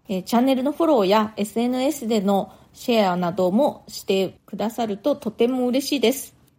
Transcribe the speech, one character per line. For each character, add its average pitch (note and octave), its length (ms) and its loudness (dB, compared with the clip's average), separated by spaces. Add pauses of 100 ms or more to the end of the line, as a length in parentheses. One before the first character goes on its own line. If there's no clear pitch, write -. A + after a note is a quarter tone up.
え F#3 100 -4
ー、 F3+ 40 -6
チ - 120 -2
ャ A#3 60 4
ン C4 60 4
ネ C4+ 80 4
ル B3+ 80 -2
の D4 100 0
フ E4 100 -2
ォ - 40 4
ロ D4 140 4
ー F#3+ 40 2
や G#3+ 320 2
エ G3+ 80 -2
ス G#3 160 -8
エ A#3+ 80 0
ヌ B3+ 120 -2
エ C4+ 100 2
ス B3+ 160 -8
で A3 120 2
の G3 320 0 (220)
シ - 200 -4
ェ G3+ 180 2
ア F3 40 -2
な F3 160 -2
ど F#3 200 0
も B3+ 360 0
し - 160 -14
て F#3+ 440 -2
く G#3 100 -12
だ G#3+ 140 -4
さ A#3 140 -6
る G3+ 120 -6
と C#4+ 180 -2
と - 160 -8
て A#3 160 2
も B3+ 200 -2
嬉 C4 200 0
し D4 100 0
い - 40 -4
で A3 100 4
す。 - 240 -8 (240)